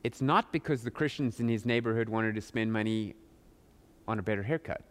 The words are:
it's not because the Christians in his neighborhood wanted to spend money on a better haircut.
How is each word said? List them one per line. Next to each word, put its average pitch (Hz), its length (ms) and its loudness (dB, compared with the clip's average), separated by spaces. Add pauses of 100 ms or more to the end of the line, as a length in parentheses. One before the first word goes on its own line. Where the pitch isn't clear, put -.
it's 120 160 -4
not 156 320 2
because 143 300 -2
the 120 80 -4
Christians 139 500 -2
in 117 80 2
his 110 160 2
neighborhood 117 440 2
wanted 110 260 0
to 107 60 -2
spend 110 320 -2
money 110 420 0 (960)
on 110 100 -2
a 98 40 -4
better 101 200 0
haircut. 139 480 -4